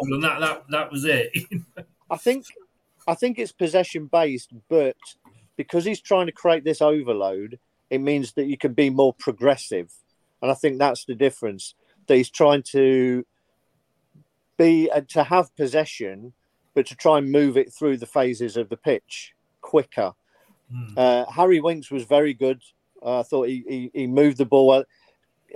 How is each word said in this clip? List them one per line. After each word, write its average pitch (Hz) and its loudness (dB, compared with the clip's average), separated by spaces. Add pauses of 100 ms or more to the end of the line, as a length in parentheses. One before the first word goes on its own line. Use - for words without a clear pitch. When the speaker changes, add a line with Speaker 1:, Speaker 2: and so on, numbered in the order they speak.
(120)
Speaker 1:
and 143 -4
that, 147 -2
that, 156 -4
that 147 -4
was 143 -6
it. 127 0 (440)
<laughs> - -20
Speaker 2:
I 220 -6
think, 262 -2 (600)
I 170 -2
think 240 -4
it's 214 -8
possession-based, 160 -2 (180)
but 135 2 (580)
because 170 -4
he's 214 -6
trying 185 0
to 156 -8
create 165 0
this 156 -2
overload, 113 -2 (320)
it 135 -2
means 139 -4
that 143 -2
you 139 -6
can 127 -4
be 143 2
more 131 2
progressive. 117 -2 (500)
And 127 -2
I - 2
think 135 -2
that's 135 -2
the 123 -8
difference, 110 -4 (340)
that 135 6
he's 127 0
trying 143 2 (100)
to 131 2 (1300)
be, 165 4
uh, 147 0
to 156 0
have 180 0
possession, 123 -6 (420)
but 139 2
to - -18
try 156 4
and 139 -2
move 143 2
it 135 0
through 143 -2
the - -12
phases 120 -2
of 113 -4
the 113 -8
pitch - -6 (280)
quicker. 120 -2 (580)
Speaker 1:
Hmm. 120 -14
Speaker 2:
Uh, 123 2
Harry 175 4
Winks 160 -4
was 135 -8
very 143 2
good. 131 -2 (420)
Uh, 123 -2
I - -4
thought 131 -2
he, 127 -6
he, 127 -10
he 131 -6
moved 139 2
the 135 0
ball 135 6
well. 135 6 (720)